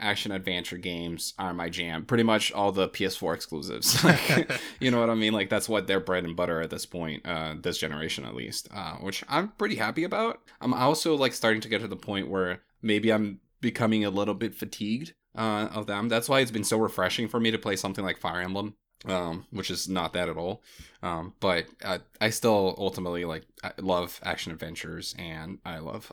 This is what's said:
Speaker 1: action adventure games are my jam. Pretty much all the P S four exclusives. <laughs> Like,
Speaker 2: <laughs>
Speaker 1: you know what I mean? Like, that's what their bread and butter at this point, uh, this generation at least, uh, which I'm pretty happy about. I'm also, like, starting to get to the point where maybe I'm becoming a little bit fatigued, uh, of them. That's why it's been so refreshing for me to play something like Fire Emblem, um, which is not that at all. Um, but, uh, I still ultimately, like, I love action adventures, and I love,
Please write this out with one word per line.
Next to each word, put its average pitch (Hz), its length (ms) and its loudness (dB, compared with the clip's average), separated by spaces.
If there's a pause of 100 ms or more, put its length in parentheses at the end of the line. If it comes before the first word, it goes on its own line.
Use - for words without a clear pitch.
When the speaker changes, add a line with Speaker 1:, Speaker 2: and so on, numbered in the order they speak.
Speaker 1:
action 104 320 -2
adventure 92 460 -4
games 85 600 -6
are 95 160 -4
my 87 140 -4
jam. 85 380 -4
Pretty 117 180 6
much 110 280 4
all 101 200 2
the 95 160 4
P - 160 -4
S 92 100 0
four 85 200 -2
exclusives. - 720 0
<laughs> - 0 -
Like, 143 460 6 (180)
Speaker 2:
<laughs> - 120 -12
Speaker 1:
you 131 100 4
know 120 80 6
what 117 120 4
I 113 40 4
mean? 110 200 4
Like, 101 160 2
that's 107 180 2
what 104 180 2
their 98 140 4
bread 90 240 0
and 85 100 -4
butter 87 280 0
at 80 80 -4
this - 160 -8
point, 82 400 -6
uh, 80 340 -4
this 85 180 -2
generation 78 460 -4
at 55 100 -10
least, - 400 -8
uh, 85 220 -8
which 98 320 -6
I'm 170 220 0
pretty 208 260 -2
happy 113 280 0
about. 214 360 -2 (200)
I'm 123 140 0
also, 147 400 4
like, 131 200 2
starting 110 260 4
to 113 80 -6
get 107 140 0
to 110 60 -6
the 98 80 -8
point 98 320 -4
where 90 340 0 (200)
maybe 107 300 4
I'm 104 280 0 (200)
becoming 110 440 2
a 101 60 0
little 101 240 0
bit 98 220 -4
fatigued, 113 560 -6 (240)
uh, 107 360 0
of 107 140 -6
them. 104 220 -2
That's 117 200 2
why 135 120 6
it's 120 100 2
been 110 140 -2
so 110 140 2
refreshing 107 500 2
for 120 100 -2
me 113 140 2
to 110 60 0
play 101 180 -2
something 95 280 -4
like 90 140 -2
Fire 87 220 -2
Emblem, 98 340 -4 (300)
um, 87 460 -2
which 95 200 -4
is 92 180 -4
not 90 260 0
that 90 140 0
at 80 80 -4
all. 87 280 -4 (360)
Um, 87 380 -6
but, 87 280 2 (180)
uh, 92 140 -2 (220)
I 113 100 4
still 104 460 4
ultimately, 90 480 -2
like, 80 200 -6 (180)
I - 160 -6
love 90 460 0
action 87 260 -4
adventures, 82 680 -10
and 82 480 -10
I 85 140 -8
love, 151 340 -10